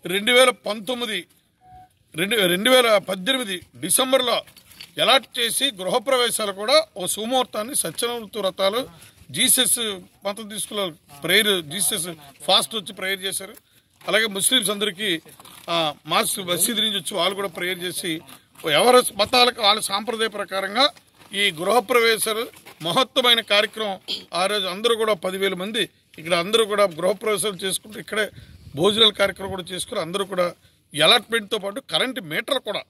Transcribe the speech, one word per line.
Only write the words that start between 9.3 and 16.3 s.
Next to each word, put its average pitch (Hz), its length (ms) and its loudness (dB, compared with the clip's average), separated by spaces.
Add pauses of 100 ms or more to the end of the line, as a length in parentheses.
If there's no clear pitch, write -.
జీసస్ 220 680 0 (260)
మతం 208 220 -8
తీసుకున్న 202 440 -6 (320)
ప్రేయర్, 190 380 2
జీసస్ 175 460 -4 (360)
ఫాస్ట్ 220 320 2
వచ్చి 196 180 -8
ప్రేయర్ 190 280 -6
చేశారు. 190 320 -8 (540)
అలాగే 214 200 2
ముస్లిమ్స్ 202 420 0
అందరికీ, 202 520 -2 (480)
ఆ, 165 240 0 (120)
మాస్క్ 185 340 0